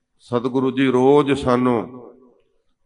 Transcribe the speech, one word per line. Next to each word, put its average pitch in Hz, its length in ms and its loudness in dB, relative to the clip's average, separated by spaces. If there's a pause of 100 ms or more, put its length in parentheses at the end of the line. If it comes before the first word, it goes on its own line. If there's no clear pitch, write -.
(200)
ਸਤਿਗੁਰੂ 127 520 -4
ਜੀ 135 160 -2
ਰੋਜ਼ 135 460 2
ਸਾਨੂੰ 123 720 -2 (840)